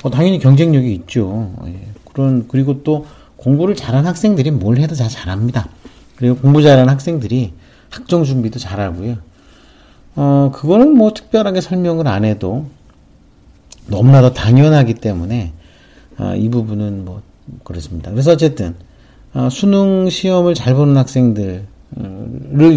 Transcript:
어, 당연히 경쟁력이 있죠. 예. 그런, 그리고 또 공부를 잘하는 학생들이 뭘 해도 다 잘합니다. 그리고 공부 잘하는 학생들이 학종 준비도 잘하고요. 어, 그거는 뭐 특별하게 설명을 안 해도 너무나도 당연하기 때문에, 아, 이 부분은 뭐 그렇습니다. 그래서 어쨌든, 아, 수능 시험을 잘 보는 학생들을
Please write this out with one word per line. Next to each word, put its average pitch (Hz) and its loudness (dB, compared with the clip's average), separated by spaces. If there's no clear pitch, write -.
어, 131 -4
당연히 170 2
경쟁력이 135 4
있죠. 98 -4
예. 92 -14
그런, 131 0
그리고 135 -2
또 151 -2
공부를 160 0
잘하는 139 -2
학생들이 175 0
뭘 113 0
해도 156 0
다 120 -4
잘합니다. 110 -6
그리고 123 0
공부 139 4
잘하는 135 6
학생들이 131 -2
학종 170 -2
준비도 120 -4
잘하고요. 95 -6
어, 139 2
그거는 233 2
뭐 214 4
특별하게 202 -2
설명을 170 -2
안 104 0
해도 107 -4
너무나도 123 6
당연하기 131 4
때문에, 95 -6
아, 98 -6
이 107 -2
부분은 107 -4
뭐 92 -14
그렇습니다. 85 -12
그래서 135 0
어쨌든, 139 -2
아, 127 -2
수능 196 0
시험을 175 0
잘 127 0
보는 143 2
학생들을 107 -2